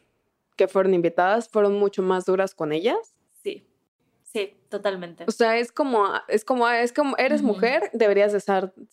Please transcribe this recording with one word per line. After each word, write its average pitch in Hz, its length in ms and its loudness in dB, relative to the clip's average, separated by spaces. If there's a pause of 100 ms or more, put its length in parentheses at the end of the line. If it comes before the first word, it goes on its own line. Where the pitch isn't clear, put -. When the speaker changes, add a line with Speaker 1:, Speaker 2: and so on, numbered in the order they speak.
(560)
Speaker 1:
que 190 100 4
fueron 190 280 2
invitadas 180 540 0
fueron 202 300 0
mucho 202 240 0
más 185 240 0
duras 190 300 -2
con 156 160 -4
ellas? 254 420 -4 (260)
Speaker 2:
Sí, - 280 -12 (560)
sí, 196 320 -8 (120)
totalmente. 190 600 -8
Speaker 1:
O - 20 -2
sea, 226 280 2
es 240 120 -4
como, 214 340 0 (220)
es - 180 0
como, 247 240 0
es 240 240 0
como, 277 260 -2
eres 285 220 0
Speaker 2:
Ujú. 254 120 0
Speaker 1:
mujer, 240 400 -2
deberías 208 400 2
de 202 80 -2
sar-, 190 340 -2 (180)